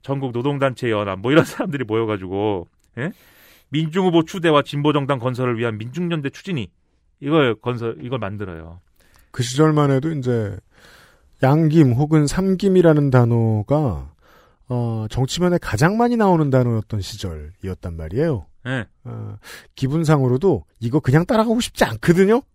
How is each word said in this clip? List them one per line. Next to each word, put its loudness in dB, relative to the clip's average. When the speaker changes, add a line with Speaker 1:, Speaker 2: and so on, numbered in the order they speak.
Speaker 1:
전국 -6
노동단체 -2
연합, -4
뭐 -2
이런 4
사람들이 -6
모여가지고, -4
예? -8
민중후보 2
추대와 0
진보정당 -2
건설을 -4
위한 -4
민중연대 -6
추진위, -8
이걸 2
건설, -6
이걸 -6
만들어요. -10
Speaker 2:
그 -6
시절만 2
해도 0
이제 -4
양김 4
혹은 2
삼김이라는 4
단어가, 2
어, -4
정치면에 -2
가장 0
많이 2
나오는 4
단어였던 0
시절이었단 -10
말이에요. -4
Speaker 1:
네. -6
Speaker 2:
어, -12
기분상으로도 2
이거 0
그냥 2
따라가고 2
싶지 0
않거든요. 4